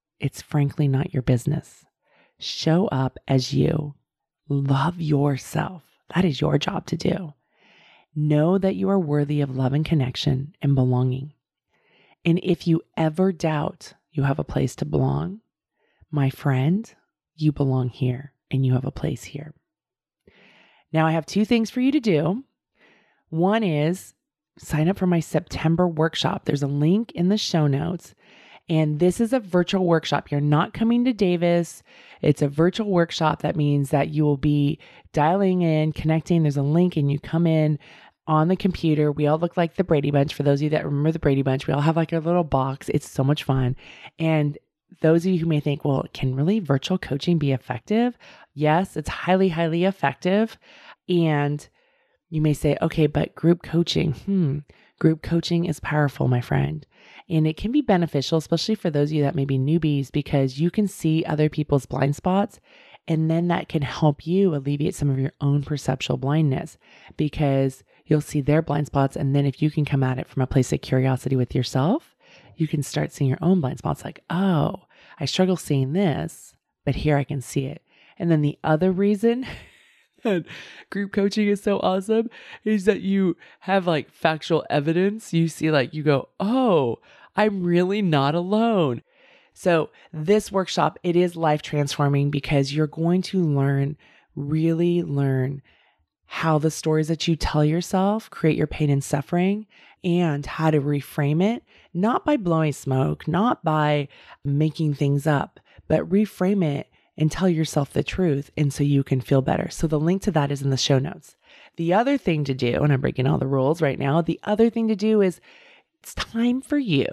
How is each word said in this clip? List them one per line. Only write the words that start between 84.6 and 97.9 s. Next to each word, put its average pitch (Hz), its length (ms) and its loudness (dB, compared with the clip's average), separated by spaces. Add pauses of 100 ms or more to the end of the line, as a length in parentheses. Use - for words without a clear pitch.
evidence. 170 640 0
You 165 160 2
see, 156 220 -2
like, 135 220 0
you 156 100 -6
go, 143 260 0 (100)
"Oh, 190 600 0 (360)
I'm 202 280 0
really 180 380 2
not 151 340 2
alone." 185 640 0 (520)
So 170 360 0 (220)
this 180 400 0
workshop, 170 520 -2
it 175 120 0
is 175 200 2
life 156 260 0
transforming, 143 720 0
because 139 420 0
you're 151 140 0
going 170 360 0
to 190 200 -2
learn, 139 540 0 (380)
really 165 680 0
learn 139 580 -2 (640)
how 160 320 0
the 151 140 2
stories 156 380 -2
that 160 180 -2
you 165 80 2
tell - 280 0
yourself 190 680 0